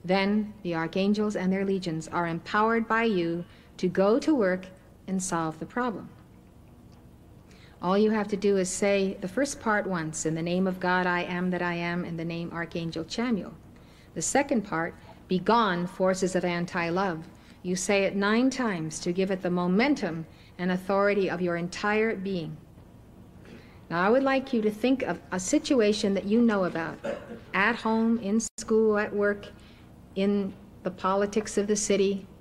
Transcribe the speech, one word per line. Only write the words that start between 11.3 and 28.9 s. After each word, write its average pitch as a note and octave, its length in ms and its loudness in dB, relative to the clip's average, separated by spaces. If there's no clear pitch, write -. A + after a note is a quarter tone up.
that F3 100 -2
I F3 140 -2
am, F3 280 -4
in E3+ 140 -8
the E3 80 -6
name E3+ 260 -6
Archangel E3 540 -6
Chamuel." A3+ 480 -4
The E3 80 -6
second C4 400 0
part, E3 320 -4
"Be F#3 100 2
gone, G3 480 2
forces F#3 480 0
of F3+ 120 0
anti-love." F3 800 -2
You F3+ 140 -2
say G3 280 2
it F#3+ 120 0
nine G#3+ 320 4
times F#3+ 520 -2
to F3 120 -2
give F#3+ 180 0
it F#3+ 120 -2
the F3 80 -2
momentum F3+ 760 2
and F3+ 140 -2
authority G3 580 2
of F3 140 -2
your E3+ 140 0
entire G#3+ 600 -2
being. F3 400 -6
Now, E3+ 100 -2
I F#3+ 80 4
would C4 140 6
like C4+ 320 0
you A3 80 2
to G#3+ 80 2
think B3 320 0
of - 180 -4
a F#3 80 -4
situation G#3 760 2
that F#3 100 -2
you G#3+ 160 4
know G#3+ 240 4
about, D#3+ 340 -4
at G#3 240 4
home, A3+ 420 2
in G#3 220 0
school, A3 400 2